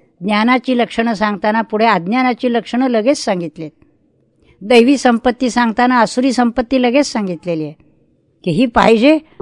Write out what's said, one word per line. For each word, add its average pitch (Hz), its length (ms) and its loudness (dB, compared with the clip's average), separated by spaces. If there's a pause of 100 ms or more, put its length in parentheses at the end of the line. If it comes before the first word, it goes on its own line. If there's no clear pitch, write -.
(220)
ज्ञानाची 240 560 0
लक्षणं 233 360 -2
सांगताना 214 480 -2
पुढे 220 240 -2
अज्ञानाची 233 680 0
लक्षणं 240 340 -2
लगेच 247 300 0
सांगितलीत. 170 540 -6 (920)
दैवी 240 360 4
संपत्ती 240 520 0
सांगताना 240 460 0
आसुरी 247 360 0
संपत्ती 247 500 -2
लगेच 247 240 2
सांगितलेली 180 580 -6
आहे 151 100 -10 (680)
की 180 80 -2
ही 190 140 2
पाहिजे 233 540 4 (220)